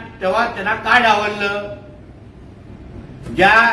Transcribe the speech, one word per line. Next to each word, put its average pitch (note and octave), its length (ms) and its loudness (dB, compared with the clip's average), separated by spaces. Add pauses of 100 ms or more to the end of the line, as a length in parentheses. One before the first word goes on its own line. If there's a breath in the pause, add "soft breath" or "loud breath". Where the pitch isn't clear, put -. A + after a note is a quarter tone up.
(220)
तेव्हा G3+ 320 0
त्यांना G3+ 220 -4
का A#3+ 240 2
डावललं? G#3 760 0 (1600)
ज्या F#3+ 160 6 (220)